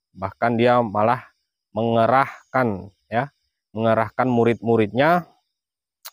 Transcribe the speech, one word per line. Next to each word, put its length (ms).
Bahkan 400
dia 240
malah 460
mengerahkan 1160
ya, 240
mengerahkan 560
murid-muridnya, 960